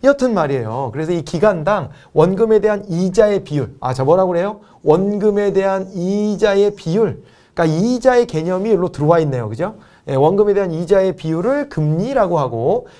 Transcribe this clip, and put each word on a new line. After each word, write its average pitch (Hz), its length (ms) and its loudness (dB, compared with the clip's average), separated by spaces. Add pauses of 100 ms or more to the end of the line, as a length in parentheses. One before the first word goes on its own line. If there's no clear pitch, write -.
여튼 262 300 2
말이에요. 131 600 -2
그래서 156 180 -6
이 170 120 -2
기간당 180 640 0 (240)
원금에 196 460 2
대한 208 280 0
이자의 190 560 0
비율. 135 360 -4
아, 127 140 -4
저 131 120 -2
뭐라고 180 240 4
그래요? 190 300 -2 (240)
원금에 202 680 2
대한 190 400 0
이자의 202 840 0
비율. 175 480 -2 (300)
그러니까 160 240 0
이자의 240 500 2
개념이 185 420 -4
일로 175 220 0
들어와 160 280 2
있네요. 127 300 -2
그죠? 170 260 -6 (320)
예, 139 80 -4
원금에 196 380 4
대한 196 180 0
이자의 180 440 0
비율을 196 540 -2
금리라고 175 720 0
하고 131 480 -2 (120)